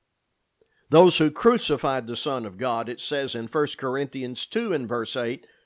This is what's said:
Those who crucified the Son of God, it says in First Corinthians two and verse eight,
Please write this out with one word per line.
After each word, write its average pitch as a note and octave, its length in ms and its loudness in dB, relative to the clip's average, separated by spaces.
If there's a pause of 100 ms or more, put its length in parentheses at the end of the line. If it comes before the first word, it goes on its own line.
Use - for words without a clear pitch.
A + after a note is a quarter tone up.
(880)
Those E3+ 280 8
who D#3 140 4
crucified C#3+ 760 2
the A#2 80 -8
Son B2 300 -4
of F#2 120 -12
God, A#2 320 -4
it A#2+ 100 -10
says C#3 360 -4
in A2+ 120 -6
First D3 300 -2
Corinthians C3 680 -6
two A3+ 260 -2
and C#3 160 -2
verse A2+ 280 -4
eight, B2 320 -4 (180)